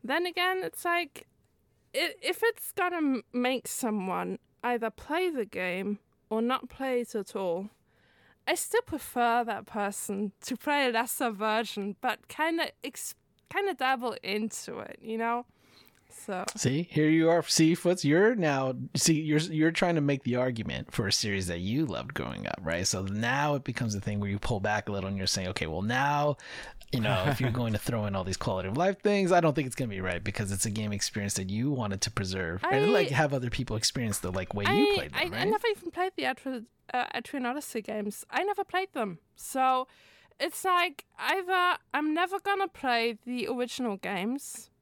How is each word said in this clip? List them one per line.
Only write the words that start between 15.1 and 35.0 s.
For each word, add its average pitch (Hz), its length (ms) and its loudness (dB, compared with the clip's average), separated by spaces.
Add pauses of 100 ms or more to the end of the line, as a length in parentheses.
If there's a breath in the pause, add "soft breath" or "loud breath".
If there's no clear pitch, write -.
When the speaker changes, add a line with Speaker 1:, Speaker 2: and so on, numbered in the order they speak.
Speaker 1:
know? 233 280 -2 (800 soft breath)
So 185 180 -4 (120)
Speaker 2:
See, 143 280 0
here 151 260 2
you 160 200 6
are. 165 140 6
See, 160 320 6
Foots, 180 280 0
you're 185 320 6
now, 139 380 2 (220)
see, 156 260 4
you're, 151 180 4
you're 160 320 4
trying 170 240 2
to 151 60 4
make 143 220 2
the 120 120 0
argument 120 560 -2
for 107 160 0
a 98 60 2
series 98 340 0
that 87 120 -2
you 117 260 0
loved 69 280 -6
growing 60 340 -4
up, - 160 -4
right? 85 220 -2
So 95 180 0
now 117 520 0
it 135 80 -4
becomes 117 320 -2
a 98 60 -4
thing 104 180 -2
where 101 100 -2
you 98 100 -2
pull 110 200 0
back 104 300 0
a - 20 -4
little 98 160 -2
and 98 100 -2
you're 95 100 -2
saying, 92 220 -2
"Okay, 85 180 -4
well, 80 140 -4
now, 143 560 2 (540 loud breath)
you 131 80 0
know, 101 280 2
if 139 120 0
you're 127 120 0
Speaker 3:
<laughs> 123 120 0
Speaker 2:
going 113 100 0
to 104 60 0
throw 113 280 -2
in 98 80 -2
all 95 80 0
these 90 140 -4
quality 92 300 -2
of 101 100 -4
life 185 240 2
things, 196 300 4
I 180 80 8
don't 160 140 4
think 135 140 0
it's 123 80 -8
gonna 127 140 -2
be 95 120 -4
right 90 220 -2
because 101 280 -2
it's 98 140 0
a 113 60 0
game 107 200 -2
experience 101 440 -2
that 95 140 -2
you 117 220 0
wanted 104 300 -2
to - 100 -2
preserve 92 580 -2
and, - 160 4
Speaker 1:
I 208 40 4
Speaker 2:
like, - 200 4
have 139 240 2
other 127 160 0
people 117 280 -4
experience 110 420 0
the, 92 120 -4
like, 92 220 -4
way 202 120 -2
you - 40 2
Speaker 1:
I, 403 260 6
Speaker 2:
played - 180 -2